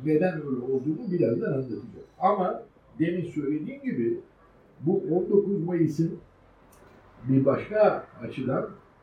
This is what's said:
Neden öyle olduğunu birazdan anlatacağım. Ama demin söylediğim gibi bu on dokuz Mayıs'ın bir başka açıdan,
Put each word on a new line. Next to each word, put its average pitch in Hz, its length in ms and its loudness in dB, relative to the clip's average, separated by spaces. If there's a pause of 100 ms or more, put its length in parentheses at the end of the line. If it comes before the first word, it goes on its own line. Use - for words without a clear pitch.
Neden 156 300 2
öyle 135 380 -4
olduğunu 160 400 -2
birazdan - 400 0
anlatacağım. 131 300 -4 (360)
Ama 196 440 0 (360)
demin 175 260 0
söylediğim 151 580 -6
gibi 262 380 -2 (600)
bu 180 300 2
on 180 200 0
dokuz 196 340 2
Mayıs'ın 165 540 0 (1120)
bir 131 160 4
başka 214 600 4 (160)
açıdan, 123 480 -4 (320)